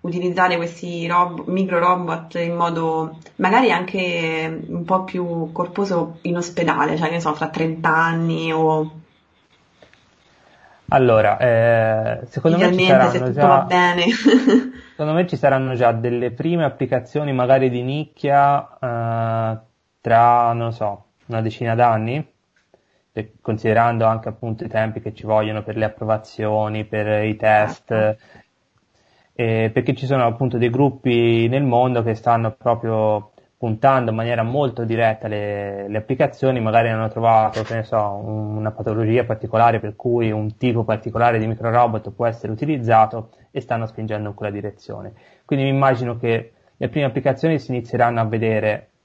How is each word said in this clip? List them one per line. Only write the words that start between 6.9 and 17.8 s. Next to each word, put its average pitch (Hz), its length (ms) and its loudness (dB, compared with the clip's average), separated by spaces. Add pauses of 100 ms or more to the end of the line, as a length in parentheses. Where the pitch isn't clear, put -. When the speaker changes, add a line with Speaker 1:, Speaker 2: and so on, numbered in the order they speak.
Speaker 1:
cioè, 160 120 -2
che 165 60 -4
ne 170 60 -4
so, 156 140 -2
fra 156 140 -6
trenta 160 460 -2
anni 165 580 0
o 156 400 0 (2000)
Speaker 2:
Allora, 110 480 4
eh, 113 920 2
secondo 165 300 0
me 180 140 4
ci 185 80 0
Speaker 1:
idealmente, 131 300 6
se 127 120 -2
Speaker 2:
saranno - 0 -
Speaker 1:
tutto 131 240 2
Speaker 2:
già - 0 -
Speaker 1:
va 139 140 8
bene. 180 480 2
<laughs> 233 80 0 (760)
Speaker 2:
secondo 151 280 -4
me 180 80 2
ci 165 100 -4
saranno 131 380 2
già 120 180 4
delle 120 400 -2
prime 165 320 -2
applicazioni 139 680 -4
magari 131 380 2
di 123 120 -4